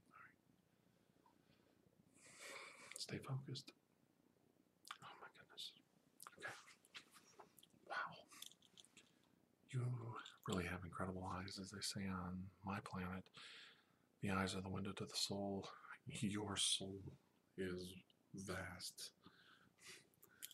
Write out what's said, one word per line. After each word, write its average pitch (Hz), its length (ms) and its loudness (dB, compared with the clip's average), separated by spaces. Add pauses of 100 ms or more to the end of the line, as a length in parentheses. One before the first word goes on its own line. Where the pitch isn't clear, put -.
All - 60 -20
right. - 180 -14 (2750)
Stay - 200 0
focused. - 540 0 (1300)
Oh - 180 -8
my - 160 -8
goodness. - 360 -8 (680)
Okay. - 160 -4 (1300)
Wow. - 240 2 (1600)
You 131 100 2 (680)
really 92 180 6
have 90 200 0
incredible 92 400 0 (120)
eyes, 95 240 -2
as 95 100 -4
they 95 100 -6
say 98 280 2
on 92 360 2 (200)
my 98 200 2
planet. 92 400 0 (960)
The 101 100 4
eyes 95 260 8
are 95 40 4
the 95 80 0
window 98 220 2
to 101 140 0
the - 100 -4
soul. 98 540 4 (380)
Your 104 500 4
soul 98 420 6 (580)
is 90 380 0 (400)
vast. 90 760 -2 (1400)